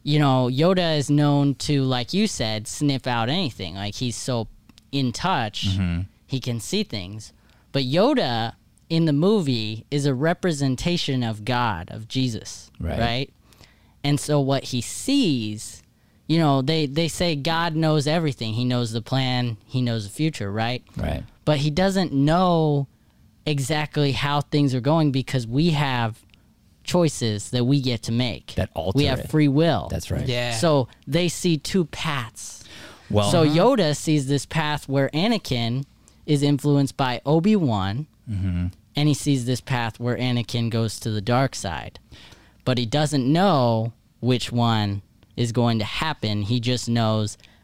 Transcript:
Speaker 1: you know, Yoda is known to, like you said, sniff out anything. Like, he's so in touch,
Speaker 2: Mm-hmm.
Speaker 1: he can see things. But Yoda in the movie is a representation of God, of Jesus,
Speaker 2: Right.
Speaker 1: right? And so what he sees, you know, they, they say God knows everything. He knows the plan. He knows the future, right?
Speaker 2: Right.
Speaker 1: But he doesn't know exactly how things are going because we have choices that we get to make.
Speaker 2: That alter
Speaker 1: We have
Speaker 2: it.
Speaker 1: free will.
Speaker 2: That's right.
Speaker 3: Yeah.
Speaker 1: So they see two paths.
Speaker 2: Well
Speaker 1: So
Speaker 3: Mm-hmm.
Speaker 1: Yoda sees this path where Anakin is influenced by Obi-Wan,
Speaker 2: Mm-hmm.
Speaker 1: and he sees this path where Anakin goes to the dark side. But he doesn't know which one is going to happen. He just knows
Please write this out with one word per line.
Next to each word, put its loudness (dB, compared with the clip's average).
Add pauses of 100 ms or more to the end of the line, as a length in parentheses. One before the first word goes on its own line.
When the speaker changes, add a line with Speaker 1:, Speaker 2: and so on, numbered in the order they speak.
Speaker 1:
you 2
know, 4
Yoda 2
is 0
known 4
to, 0
like -2
you 2
said, -4
sniff -2
out 0
anything. -4
Like, -6
he's -4
so -4 (440)
in -2
touch, -2
Speaker 2:
Mm-hmm. 0 (240)
Speaker 1:
he -4
can -6
see -2
things. -12 (400)
But 0
Yoda 0 (340)
in 2
the 2
movie 0
is 0
a 2
representation 0
of -4
God, -2
of -12
Jesus, -4
Speaker 2:
Right. -4
Speaker 1:
right? -2 (720)
And 2
so 0
what 0
he -4
sees, -2 (440)
you 2
know, 4
they, 0
they -2
say -2
God -2
knows 2
everything. -2
He -2
knows 0
the -4
plan. -2
He -4
knows -2
the -12
future, -4
right? -4 (140)
Speaker 2:
Right. -4 (220)
Speaker 1:
But 2
he 0
doesn't 0
know 2 (580)
exactly 0
how 0
things 2
are 0
going 4
because -2
we 2
have 0 (640)
choices 0
that 0
we 4
get -2
to -4
make. -2
Speaker 2:
That -2
alter -2
Speaker 1:
We 4
have 0
Speaker 2:
it. -10
Speaker 1:
free 4
will. 2
Speaker 2:
That's -6
right. -2
Speaker 3:
Yeah. -2
Speaker 1:
So 2 (200)
they 0
see 0
two -2
paths. -8 (460)
Speaker 2:
Well 2
Speaker 1:
So 6
Speaker 3:
Mm-hmm. 4
Speaker 1:
Yoda 4
sees 0
this 0
path -2
where 2
Anakin 0 (420)
is 2
influenced 2
by -2
Obi-Wan, 2 (220)
Speaker 2:
Mm-hmm. -2 (280)
Speaker 1:
and 2
he 4
sees 0
this -2
path -4
where -2
Anakin -2
goes -2
to -4
the -2
dark 0
side. -8 (640)
But 0
he 0
doesn't 0
know 2 (280)
which 0
one 0 (340)
is -2
going 2
to -2
happen. -2
He 0
just -2
knows 0 (260)